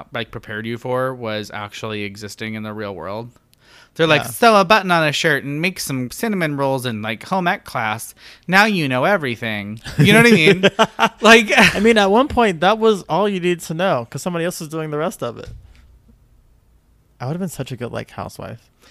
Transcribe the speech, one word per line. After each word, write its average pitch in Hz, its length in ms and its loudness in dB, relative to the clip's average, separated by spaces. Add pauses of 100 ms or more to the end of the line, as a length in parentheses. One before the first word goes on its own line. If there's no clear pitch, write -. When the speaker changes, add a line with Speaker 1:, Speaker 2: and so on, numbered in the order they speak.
(140)
Speaker 1:
like, 117 160 -8
prepared 110 340 -12
you 117 140 -8
for 127 360 -4
was 107 360 -8
actually 104 540 -10
existing 104 500 -10
in 107 80 -10
the 107 100 -10
real 104 220 -10
world. 101 360 -10 (640)
They're 160 120 0
like, 151 160 4
Speaker 2:
Yeah. 120 60 -8
Speaker 1:
"Sew 220 320 4
a 190 40 4
button 190 260 2
on 165 160 2
a 147 60 0
shirt 139 320 0
and 143 160 -6
make 185 180 -4
some 127 320 -6
cinnamon 175 460 -4
rolls 135 300 -2
in, 107 160 -6
like, 110 220 -8
home 190 220 -2
ec 196 180 -4
class. 113 500 -6 (340)
Now 196 160 6
you 180 240 0
know 131 160 0
everything." 117 760 -4 (180)
You 170 160 8
know 226 80 8
what 233 100 8
I - 20 8
mean? 185 300 4 (540)
Speaker 2:
<laughs> - 20 -14
Speaker 1:
Like, 226 320 6
<laughs> 269 40 2
Speaker 2:
I 190 240 4
mean, 220 180 4
at 196 120 4
one 254 180 4
point, 202 320 0
that 202 180 2
was 214 240 2
all 185 260 0
you 190 120 -4
needed 175 240 -2
to 165 100 -8
know 160 360 -2
'cause 143 120 -10
somebody 170 240 -4
else 175 140 -6
was 160 100 -12
doing 156 200 -8
the 147 80 -6
rest 165 240 -6
of 117 160 -8
it. - 120 -16 (1700)
I 123 60 -8
would 143 60 -4
have 175 80 -6
been 190 80 -6
such 135 240 -10
a 123 40 -12
good, 113 160 -10
like, 113 180 -10
housewife. - 600 -14 (200)